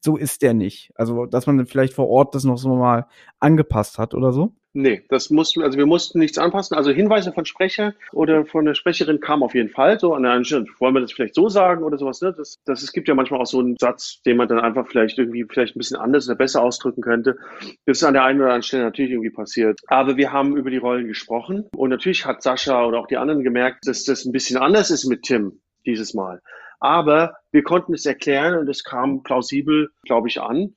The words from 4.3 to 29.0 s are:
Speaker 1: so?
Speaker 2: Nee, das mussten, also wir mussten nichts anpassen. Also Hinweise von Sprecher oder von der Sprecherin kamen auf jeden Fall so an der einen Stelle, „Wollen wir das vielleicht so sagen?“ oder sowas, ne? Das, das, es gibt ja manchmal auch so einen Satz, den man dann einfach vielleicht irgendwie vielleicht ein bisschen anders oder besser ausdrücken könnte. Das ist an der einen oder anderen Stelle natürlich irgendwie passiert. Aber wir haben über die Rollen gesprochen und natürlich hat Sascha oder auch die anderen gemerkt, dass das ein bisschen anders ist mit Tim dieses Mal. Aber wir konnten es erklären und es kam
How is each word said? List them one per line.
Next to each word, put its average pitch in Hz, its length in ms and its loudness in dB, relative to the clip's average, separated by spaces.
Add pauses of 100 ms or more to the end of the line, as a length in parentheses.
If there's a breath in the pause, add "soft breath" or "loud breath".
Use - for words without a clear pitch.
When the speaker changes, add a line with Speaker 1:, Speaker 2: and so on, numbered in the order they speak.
Speaker 1:
so? 156 220 -2 (220)
Speaker 2:
Nee, 131 320 0
das 131 220 -2
mussten, 160 320 0
also 135 160 0
wir 143 80 4
mussten 170 320 2
nichts 156 180 2
anpassen. 175 400 -2
Also 143 140 2
Hinweise 190 420 2
von 170 120 -4
Sprecher 202 500 -2 (180 loud breath)
oder 156 320 2
von 156 200 -2
der 151 100 2
Sprecherin 156 460 0
kamen 147 240 0
auf - 100 -4
jeden 117 140 2
Fall 190 320 2
so 170 140 2
an 135 100 -2
der 123 80 4
einen 123 120 2
Stelle, 123 220 -2 (140)
„Wollen 131 140 2
wir 131 60 4
das 120 120 -6
vielleicht 113 240 -4
so 185 120 4
sagen?“ 185 360 2
oder 147 120 -4
sowas, 135 260 -6
ne? 185 140 -2
Das, 151 280 -16
das, 131 180 -4
es 139 100 -12
gibt - 140 -6
ja 151 80 2
manchmal 131 260 0
auch 123 60 -2
so 127 140 -2
einen 123 180 0
Satz, - 480 -4
den 120 100 4
man 120 120 2
dann 117 100 2
einfach 117 300 -2
vielleicht 110 280 0
irgendwie 120 320 -2
vielleicht - 280 -2
ein - 20 -10
bisschen 120 180 -8
anders 131 320 0
oder 120 80 -2
besser 135 240 0
ausdrücken 123 420 -2
könnte. 117 340 0 (500 loud breath)
Das 135 120 2
ist - 40 0
an 147 120 4
der 135 100 6
einen 135 160 2
oder 135 60 4
anderen 123 180 2
Stelle 131 180 -2
natürlich 123 300 -2
irgendwie 113 180 -4
passiert. 110 560 -2
Aber 131 300 2
wir 135 160 0
haben 139 240 0
über 135 140 -4
die 127 80 -2
Rollen 123 280 -2
gesprochen 120 680 -8
und 131 140 0
natürlich 175 360 -2
hat 131 160 -4
Sascha 127 420 0
oder 117 140 0
auch 117 80 -6
die 135 100 -4
anderen 139 280 -2
gemerkt, 123 420 0
dass 131 160 -4
das 131 220 -2
ein 127 80 -6
bisschen 127 240 -2
anders 180 340 2
ist 135 160 -2
mit 123 160 -2
Tim 107 380 -2 (260)
dieses 110 280 -6
Mal. 92 280 -8 (380 loud breath)
Aber 156 540 2 (180)
wir 147 100 4
konnten 170 320 -2
es 143 120 -6
erklären 147 520 0
und 147 100 -4
es 139 140 -6
kam 131 400 -4